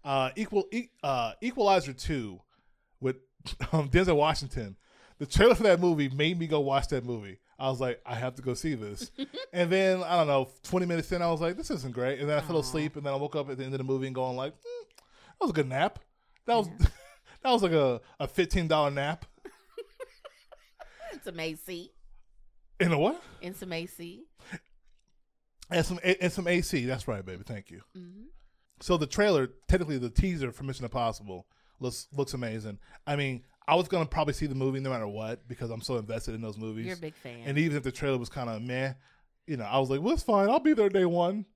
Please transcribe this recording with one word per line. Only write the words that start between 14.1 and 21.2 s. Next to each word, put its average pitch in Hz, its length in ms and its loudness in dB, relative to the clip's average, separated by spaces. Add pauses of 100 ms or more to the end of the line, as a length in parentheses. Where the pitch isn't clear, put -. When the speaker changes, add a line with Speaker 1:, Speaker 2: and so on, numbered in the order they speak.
Speaker 1:
going 127 220 -2
like, 139 160 -6
"Hmm, 480 320 -14 (140)
that - 480 -10
was 247 40 0
a 165 40 -4
good 147 160 2
nap." 147 280 0 (460)
That 233 120 2
was, 208 120 2
Speaker 2:
Yeah. 170 180 4 (280)
Speaker 1:
<laughs> - 300 -20
that 262 80 4
was 233 100 4
like 175 100 4
a, 131 300 4 (180)
a 135 80 -4
fifteen 170 400 2
dollar 151 220 4
nap. 143 340 -4 (180)
Speaker 2:
<laughs> - 1700 -20
In - 80 -16